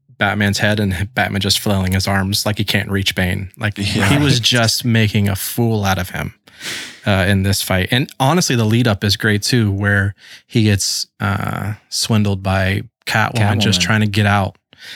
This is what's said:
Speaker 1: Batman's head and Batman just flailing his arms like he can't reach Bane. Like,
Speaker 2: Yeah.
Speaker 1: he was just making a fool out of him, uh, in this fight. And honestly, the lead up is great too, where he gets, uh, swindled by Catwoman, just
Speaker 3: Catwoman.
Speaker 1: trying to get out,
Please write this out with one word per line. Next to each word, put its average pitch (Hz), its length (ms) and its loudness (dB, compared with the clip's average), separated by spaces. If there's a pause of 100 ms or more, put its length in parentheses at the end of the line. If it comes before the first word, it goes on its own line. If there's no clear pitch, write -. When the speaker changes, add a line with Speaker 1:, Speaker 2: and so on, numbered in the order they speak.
(180)
Speaker 1:
Batman's 101 400 0
head 107 200 2
and 101 360 -2
Batman 101 260 -2
just 98 180 0
flailing 95 360 0
his 92 120 -2
arms 98 400 -2
like 104 120 -2
he 107 60 -4
can't 98 260 -2
reach 98 240 -2
Bane. 95 420 -4
Like, 107 220 -4
Speaker 2:
Yeah. 101 320 0
Speaker 1:
he 143 120 4
was 131 180 2
just 113 440 0
making 110 440 2
a 98 60 0
fool 113 500 -2
out 95 140 0
of 90 120 -6
him, - 240 -8 (720)
uh, 95 220 2
in 98 160 2
this 98 180 0
fight. 92 280 0
And - 300 -2
honestly, 147 360 2
the 113 100 2
lead 117 200 2
up 104 180 0
is 101 120 2
great 104 260 0
too, 110 300 2
where 101 420 2 (320)
he 113 180 2
gets, - 420 0 (120)
uh, 101 560 -4 (140)
swindled 104 540 0
by 95 400 0 (240)
Catwoman, 107 520 0
just 101 220 2
Speaker 3:
Catwoman. 90 40 0
Speaker 1:
trying 107 180 2
to 107 40 2
get 104 200 0
out, 101 300 0 (380)